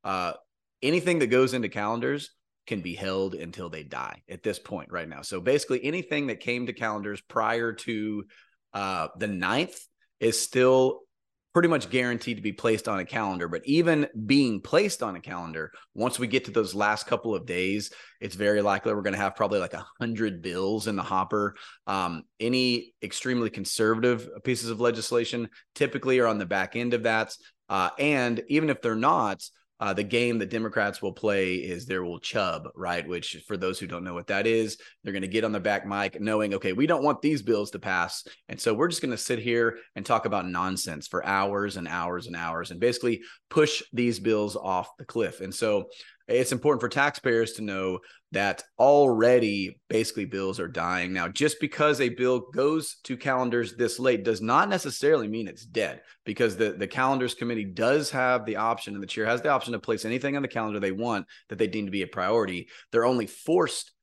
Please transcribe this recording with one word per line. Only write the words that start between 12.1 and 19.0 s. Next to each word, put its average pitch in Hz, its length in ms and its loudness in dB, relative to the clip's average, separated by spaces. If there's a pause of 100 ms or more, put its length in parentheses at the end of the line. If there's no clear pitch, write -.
to - 40 -12
be 104 120 -2
placed 113 340 0
on 101 100 0
a 92 60 -4
calendar. 92 420 -4
But 82 200 -4
even 156 400 4 (180)
being 120 380 4
placed 202 400 2
on 98 140 -4
a 82 40 -12
calendar, 82 500 -8 (220)
once 117 260 -2
we 120 80 -2
get 120 200 0
to - 40 -10
those 104 240 0
last 104 320 0
couple 113 280 -2
of 85 100 -6
days, 95 480 -2 (300)
it's 95 120 -10
very 104 280 2
likely 101 320 2
we're 101 80 -4